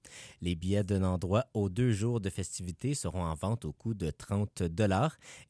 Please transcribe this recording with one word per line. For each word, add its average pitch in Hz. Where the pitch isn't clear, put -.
Les 87
billets 95
d'un 95
endroit 92
aux 101
deux 120
jours 113
de 95
festivités 92
seront 87
en 80
vente 98
au 76
coût 113
de 87
trente -
dollars. 95